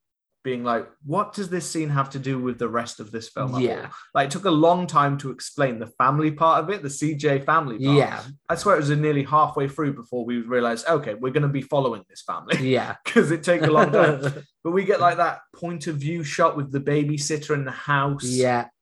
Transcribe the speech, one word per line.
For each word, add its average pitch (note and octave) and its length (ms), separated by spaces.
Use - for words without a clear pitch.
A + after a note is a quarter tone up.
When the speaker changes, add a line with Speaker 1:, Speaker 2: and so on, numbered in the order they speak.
Speaker 1:
being B2 180
like, A#2 240
"What G3 260
does G3 160
this F3 220
scene D#3+ 180
have C#3 220
to - 80
do C3 200
with B2 200
the A#2+ 100
rest A#2 320
of A2 100
this A2+ 200
film A#2 240
at B2+ 80
Speaker 2:
Yeah. A#2 220
Speaker 1:
all?" - 40
Like, C#3 120
it C#3 40
took F#3 140
a F#3+ 60
long E3+ 360
time C#3+ 320
to C3+ 120
explain B2+ 480
the A2+ 80
family C#3+ 460
part E3 300
of D#3 60
it, G3 140
the C#3+ 80
C D3+ 240
J C#3 240
family C#3+ 440
part. C#3+ 140
Speaker 2:
Yeah. A#2+ 240
Speaker 1:
I E3+ 60
swear G3 200
it D#3 40
was C#3+ 100
nearly D3+ 320
halfway C#3+ 460
through C#3+ 260
before A#2+ 320
we A#2+ 160
realized, A#2 440
"Okay, D3 280
we're B2 180
gonna D3 160
be C3+ 140
following B2+ 480
this - 100
family." F#2 380
Speaker 2:
Yeah. B2 420
Speaker 1:
<laughs> - 60
'Cause E3 240
it D#3+ 120
took E3+ 200
a D#3 80
long D#3 200
time. D3+ 300
Speaker 2:
<laughs> C#3 420
Speaker 1:
But E3+ 100
we G3 120
get, F#3+ 160
like, F3 160
that E3 220
point E3+ 300
of D#3+ 100
view D#3 260
shot D3+ 360
with C#3+ 140
the C#3 80
babysitter D3 720
in C#3 100
the C3 60
house. C#3 300
Speaker 2:
Yeah. B2 440